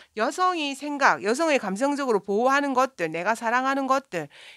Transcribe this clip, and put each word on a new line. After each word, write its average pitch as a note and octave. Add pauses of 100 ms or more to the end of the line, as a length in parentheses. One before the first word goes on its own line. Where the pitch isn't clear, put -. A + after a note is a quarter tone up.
(180)
여성이 D4+
생각, C4+
여성의 C4+
감성적으로 A#3+
보호하는 C4
것들, B3
내가 F3
사랑하는 C4
것들, C4 (280)